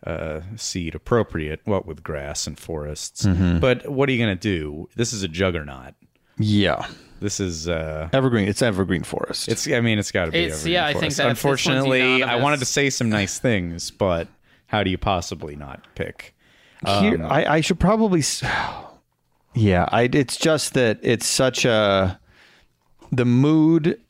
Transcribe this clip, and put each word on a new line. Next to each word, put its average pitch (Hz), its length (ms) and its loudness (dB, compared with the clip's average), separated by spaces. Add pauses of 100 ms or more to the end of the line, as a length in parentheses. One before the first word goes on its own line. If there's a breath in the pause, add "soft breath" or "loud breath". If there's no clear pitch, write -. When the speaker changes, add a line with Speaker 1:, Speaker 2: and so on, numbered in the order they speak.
Speaker 1:
uh, 80 340 -6 (160)
seed 85 400 -6
appropriate, 80 680 -2
what 95 200 -2
with 78 180 -12
grass 71 440 -8
and 76 100 -12
forests. - 680 -8
Speaker 2:
Mm-hmm. 87 340 4
Speaker 1:
But 123 320 0
what 139 160 0
are 135 60 0
you 120 60 -2
gonna 110 160 0
do? 82 600 -4
This 117 160 -2
is 104 120 -6
a 95 40 -4
juggernaut. 78 680 -4 (440)
Speaker 2:
Yeah. 101 480 2 (340 loud breath)
Speaker 1:
This 101 220 -6
is, 82 260 -4
uh, 80 460 -4
Speaker 2:
Evergreen. 120 340 2
It's 101 140 -2
Evergreen 92 420 0
Forest. - 460 -6
Speaker 1:
It's, - 180 -2
I 131 140 0
mean, 110 180 2
it's 98 140 -4
gotta 87 180 0
be 113 80 -2
Speaker 3:
It's, 170 200 -2
Speaker 1:
Evergreen 165 140 -2
Speaker 3:
yeah, 175 120 0
I 147 80 -2
Speaker 1:
Forest. 170 80 -2
Speaker 3:
think 151 140 -2
that - 80 0
this 120 200 0
one's 139 160 2
Speaker 1:
Unfortunately, 131 420 2
I 127 140 4
Speaker 3:
unanimous. 120 280 2
Speaker 1:
wanted 143 160 2
to 127 60 -2
say 139 240 0
some 123 200 -2
nice 104 300 0
things, 87 520 -2
but 85 380 0 (380 soft breath)
how 104 160 0
do 95 60 0
you 90 80 -2
possibly 85 600 -4
not 71 260 -14 (120)
pick? - 380 -10 (520 soft breath)
Speaker 2:
Here, 208 300 2
Speaker 1:
Um, 80 140 -4
Speaker 2:
I, 147 260 2
I 165 60 2
should 170 200 0
probably 202 400 4
s-, - 200 -2
<sighs> - 1120 -8
yeah, 95 380 4
I, 113 120 2 (100)
it's 147 240 2
just 156 380 0
that 117 260 2
it's 120 240 0
such - 400 0
a, 98 540 4 (920 soft breath)
the 123 140 2
mood 156 720 4 (100)